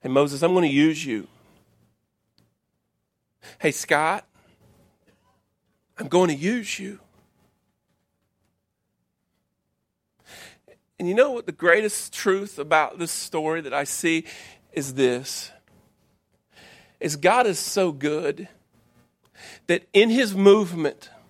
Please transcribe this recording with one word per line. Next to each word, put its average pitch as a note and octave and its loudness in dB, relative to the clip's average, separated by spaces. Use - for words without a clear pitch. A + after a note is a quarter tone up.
Hey, - -10
Moses, C#3 0
I'm E3+ 2
gonna F3 4
use D3+ 2
you. A2 -8
Hey, D3+ 0
Scott, D#3 -2
I'm C#3 -10
going F3 2
to D#3 -2
use G3 -6
you." G3+ -14
And F3+ -6
you F3+ -2
know C4+ 4
what A#3+ -8
the F3 -10
greatest F#3 0
truth G3 -4
about D3+ 0
this E3+ -8
story D#3+ -6
that C3+ -10
I C#3+ -2
see E3 -2
is C#3 -8
this, B2+ -2
is D3+ -6
God G#3+ 4
is F#3 -2
so F#3 -2
good D3+ -4
that - 0
in G#3+ 6
his A3+ 0
movement F#3+ 4